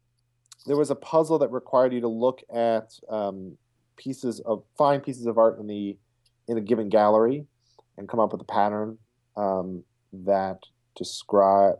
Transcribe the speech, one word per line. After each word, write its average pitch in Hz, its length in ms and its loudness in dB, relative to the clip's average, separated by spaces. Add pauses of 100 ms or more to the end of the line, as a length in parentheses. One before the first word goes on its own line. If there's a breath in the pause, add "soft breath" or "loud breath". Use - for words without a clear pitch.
(680)
there 143 100 0
was 147 140 0
a 135 60 -2
puzzle 160 420 0
that 143 140 2
required 127 420 0
you 120 60 -4
to 117 80 -2
look 120 340 -2 (100)
at, 113 460 -2 (100)
um, 98 480 -8 (400)
pieces 123 440 -8
of, 110 220 -4 (140)
find 143 260 2
pieces 120 220 -10
of 113 140 0
art 113 200 4
in 107 100 -12
the, 101 280 -8 (520)
in 117 100 -2
a - 20 -2
given 107 300 -2
gallery 110 560 4 (500 soft breath)
and 101 120 -16
come 117 120 -2
up 104 120 2
with - 100 -10
a - 20 -20
pattern, 107 540 -2 (380)
um, 95 480 -4 (280)
that 95 460 -2 (380)
describe, 98 840 2